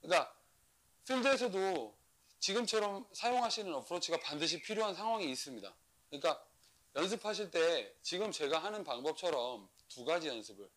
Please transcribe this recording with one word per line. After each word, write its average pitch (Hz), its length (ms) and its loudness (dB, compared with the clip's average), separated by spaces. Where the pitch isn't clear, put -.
그러니까 165 340 4
필드에서도 196 920 2
지금처럼 208 720 0
사용하시는 233 600 0
어프로치가 165 460 -2
반드시 151 420 -2
필요한 208 340 -2
상황이 208 360 0
있습니다. 117 420 -8
그러니까 147 360 0
연습하실 196 560 -2
때 160 500 2
지금 190 300 -2
제가 151 280 2
하는 202 240 -6
방법처럼 127 880 -2
두 - 160 -14
가지 160 240 0
연습을 104 500 -10